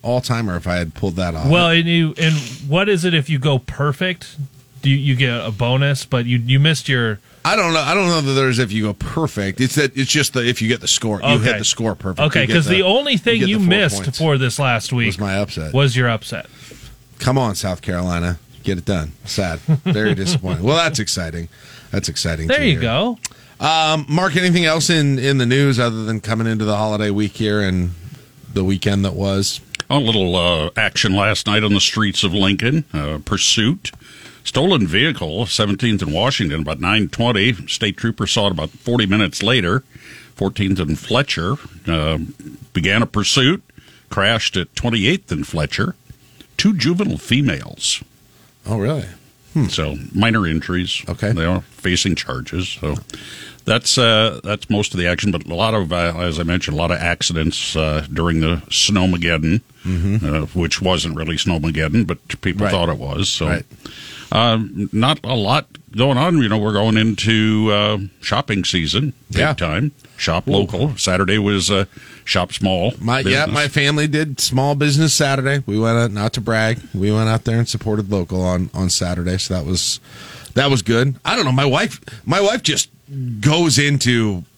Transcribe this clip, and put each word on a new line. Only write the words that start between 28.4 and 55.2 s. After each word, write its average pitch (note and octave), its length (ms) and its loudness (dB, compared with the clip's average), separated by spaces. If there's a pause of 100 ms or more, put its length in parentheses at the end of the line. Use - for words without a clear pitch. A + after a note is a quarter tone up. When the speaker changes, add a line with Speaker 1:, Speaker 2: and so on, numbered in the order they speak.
Speaker 1:
the F#2+ 120 0
weekend G2 400 0
that G2 80 -2
was? G2 480 -2 (280)
Speaker 3:
A C3+ 100 2
little, G#2+ 360 2
uh, E2+ 400 2
action G#2 400 0
last G2+ 320 0
night G#2+ 160 2
on G#2 100 2
the G2+ 60 4
streets G#2 460 0
of F2 80 0
Lincoln. G#2 500 0 (100)
Uh, D2+ 300 -4
pursuit. - 680 0 (520)
Stolen C#3 440 2
vehicle, G2+ 580 -2
Seventeenth G#2 560 0
and D2+ 120 -2
Washington, F2 480 0
about D2+ 180 -4
nine F#2+ 300 0
twenty. A#2 420 2 (160)
State - 300 -2
trooper A2+ 280 -2
saw G2+ 220 0
it G2 60 2
about D#2+ 160 -4
forty A#2+ 360 0
minutes G2 380 0
later. A2+ 400 2 (520)
Fourteenth F#2+ 440 0
and D#2 180 0
Fletcher, G#2 580 0 (300)
uh, D#2+ 320 0 (540)
began G2+ 300 2
a A#2 40 2
pursuit, C3 560 0 (480)
crashed G#2+ 460 0
at F2+ 180 -4
twenty-eighth A2 600 0
and D2 120 -4
Fletcher. - 500 -4 (600)
Two G#3 180 2
juvenile F3 440 0
females. D2+ 840 -2 (640)
Speaker 1:
Oh, G#2+ 120 -2
really? C3 280 -2 (640)
Speaker 3:
So D2+ 280 -4 (160)
minor A2 340 2
injuries. F2 600 -2
Speaker 1:
Okay. G2+ 240 -4
Speaker 3:
They - 120 0
are F2 160 0
facing - 540 -2
charges. - 540 -6
So D2 260 -4 (680)
that's, A#2 320 0
uh, A2 460 4
that's G#2 260 -6
most G#2 240 0
of F2+ 60 -2
the F2 80 0
action. F2+ 240 0